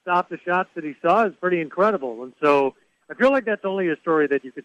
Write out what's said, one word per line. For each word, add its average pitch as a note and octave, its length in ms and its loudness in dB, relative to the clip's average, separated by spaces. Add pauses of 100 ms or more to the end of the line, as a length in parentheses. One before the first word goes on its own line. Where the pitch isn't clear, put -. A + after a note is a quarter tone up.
stopped F3+ 280 -2
the E3+ 80 -10
shots F3+ 360 -2
that D#3+ 100 -10
he D3 160 -8
saw G3 240 4
is F#3 160 -2
pretty F3+ 200 0
incredible. C#3 640 -2
And B2+ 180 -18
so C#3+ 320 4 (360)
I D3+ 40 -12
feel B3+ 160 4
like C4+ 140 0
that's G#3 200 -4
only F#3+ 240 -2
a D3+ 80 -2
story D#3 300 0
that C#3 180 -2
you C3 80 -16
could C3+ 120 -16